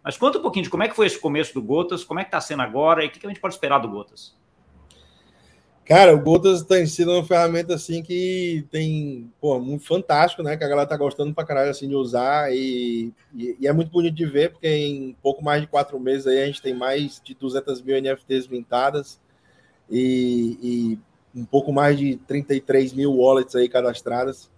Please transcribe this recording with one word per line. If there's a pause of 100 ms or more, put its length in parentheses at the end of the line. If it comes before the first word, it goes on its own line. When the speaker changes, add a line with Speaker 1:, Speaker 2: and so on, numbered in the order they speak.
Speaker 1:
Mas
conta
um
pouquinho
de
como
é
que
foi
esse
começo
do
Gotas,
como
é
que
tá
sendo
agora
e
o
que
que
a
gente
pode
esperar
do
Gotas? (1500)
Speaker 2:
Cara,
o
Gotas
tem
sido
uma
ferramenta,
assim,
que
tem,
pô,
muito
fantástico,
né?
Que
a
galera
tá
gostando
pra
caralho,
assim,
de
usar
e, (240)
e,
e
é
muito
bonito
de
ver,
porque
em
pouco
mais
de
quatro
meses
aí
a
gente
tem
mais
de
duzentas
mil
N
F
Ts
mintadas (720)
e, (800)
e
um
pouco
mais
de
trinta
e
três
mil
wallets
aí
cadastradas.